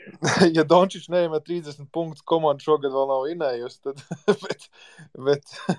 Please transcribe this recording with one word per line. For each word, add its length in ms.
<laughs> 500
ja 100
Dončičs 400
neiemet 380
trīsdesmit 420
punktus, 400
komanda 320
šogad 320
vēl 160
nav 220
vinējusi, 560
tad, 180
<laughs> 240
bet, 220
bet 300